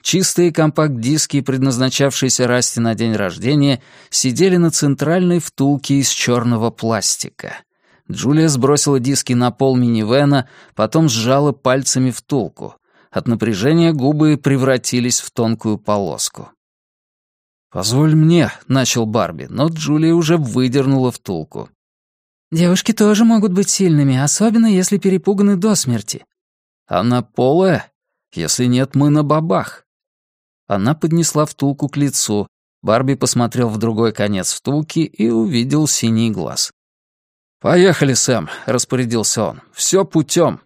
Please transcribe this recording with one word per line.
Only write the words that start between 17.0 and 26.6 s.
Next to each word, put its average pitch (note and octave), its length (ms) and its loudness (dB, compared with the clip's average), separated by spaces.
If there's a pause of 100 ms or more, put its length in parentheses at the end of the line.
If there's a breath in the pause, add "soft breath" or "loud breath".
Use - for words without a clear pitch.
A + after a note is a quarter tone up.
«Позволь B2+ 460 0
мне», D#3 360 4 (160)
начал B2+ 380 0
Барби, F2 440 -6
но C3+ 180 -2
Джулия D#3 460 0
уже E3+ 240 2
выдернула C3 720 0
втулку. - 580 -10 (840)
«Девушки F3 400 2
тоже G#3 320 2
могут A3 300 4
быть F#3+ 160 0
сильными, D3 480 2
особенно G#3+ 480 2
если G3 320 2
перепуганы G3 580 2
до G3 200 0
смерти». - 500 -6 (640)